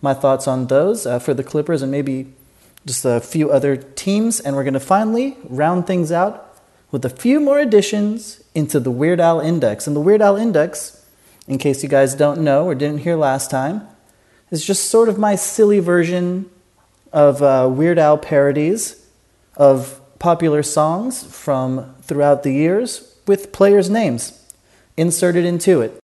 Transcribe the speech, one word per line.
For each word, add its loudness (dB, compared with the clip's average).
My 0
thoughts 0
on -2
those, 0
uh, -2
for -2
the -6
Clippers -2
and -6
maybe -6
just -6
a 0
few -2
other 2
teams. -4
And -6
we're -2
gonna -2
finally 0
round -2
things -2
out -4
with -6
a -2
few 0
more 2
additions 0
into -2
the -4
Weird 0
Al 4
Index. -2
And -2
the -2
Weird 4
Al 4
Index, -4
in -4
case -2
you -8
guys 2
don't 0
know 2
or -2
didn't -4
hear -2
last -2
time, -6
is -6
just -2
sort 4
of -2
my 0
silly 2
version -2
of, 4
uh, 4
Weird 2
Al 4
parodies -2
of 2
popular 0
songs -4
from -6
throughout 0
the 0
years -2
with -2
players' 4
names -4
inserted 0
into 2
it. -4